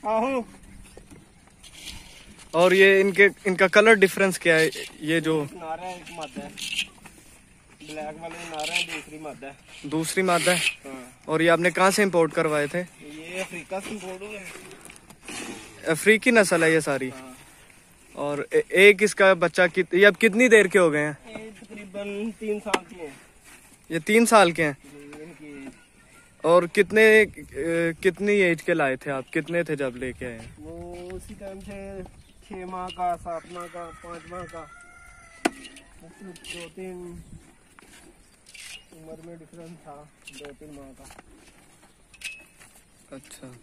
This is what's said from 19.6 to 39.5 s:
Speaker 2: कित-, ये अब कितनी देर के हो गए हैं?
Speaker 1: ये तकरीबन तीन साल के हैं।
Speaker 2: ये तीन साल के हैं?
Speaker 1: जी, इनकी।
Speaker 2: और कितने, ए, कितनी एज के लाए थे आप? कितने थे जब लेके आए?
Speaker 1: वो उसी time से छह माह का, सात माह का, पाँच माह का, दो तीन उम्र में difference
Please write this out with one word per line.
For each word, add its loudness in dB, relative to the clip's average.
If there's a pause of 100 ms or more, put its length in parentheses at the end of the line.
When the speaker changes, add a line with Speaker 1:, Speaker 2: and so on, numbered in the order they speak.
Speaker 2:
कित-, -2
ये 6
अब 8
कितनी 4
देर 8
के 4
हो 6
गए 0
हैं? -6
Speaker 1:
ये -16
तकरीबन -10
तीन -4
साल -6
के -20
हैं। -16 (760)
Speaker 2:
ये -2
तीन 4
साल 6
के -2
हैं? 0
Speaker 1:
जी, -18
इनकी। -18 (760)
Speaker 2:
और 6
कितने, 2
ए, 6 (760)
कितनी 0
एज 2
के -2
लाए 0
थे -12
आप? -6
कितने -4
थे -4
जब -4
लेके -10
आए? -14 (100)
Speaker 1:
वो -16
उसी -16
time -16
से -14 (460)
छह -14
माह -10
का, -4
सात -12
माह -14
का, -14
पाँच -16
माह -14
का, -18 (1500)
दो -16
तीन -16 (1700)
उम्र -20
में -16
difference -20